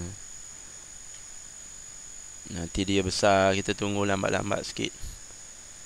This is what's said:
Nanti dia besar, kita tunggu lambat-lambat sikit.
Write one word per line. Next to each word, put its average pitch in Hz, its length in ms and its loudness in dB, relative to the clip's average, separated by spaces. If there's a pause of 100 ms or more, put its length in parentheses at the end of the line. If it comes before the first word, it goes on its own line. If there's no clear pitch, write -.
(2500)
Nanti 92 240 0
dia 98 160 6
besar, 95 560 6
kita 101 160 0
tunggu 101 320 2
lambat-lambat 101 640 2
sikit. - 240 -2 (920)